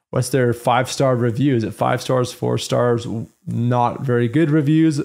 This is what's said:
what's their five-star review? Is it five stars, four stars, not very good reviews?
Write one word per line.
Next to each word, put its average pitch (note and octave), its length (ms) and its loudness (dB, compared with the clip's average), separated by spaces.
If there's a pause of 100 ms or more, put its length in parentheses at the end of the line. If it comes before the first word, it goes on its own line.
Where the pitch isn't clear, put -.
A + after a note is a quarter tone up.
(120)
what's B2 180 -2
their B2 240 2
five-star B2+ 640 0
review? B2 400 0
Is A2 80 0
it G2+ 80 -6
five B2+ 280 0
stars, B2+ 300 -2
four B2 260 -4
stars, A#2+ 480 0 (400)
not A#2+ 540 -2
very A#2+ 300 0
good D3+ 200 2
reviews? D#3 560 2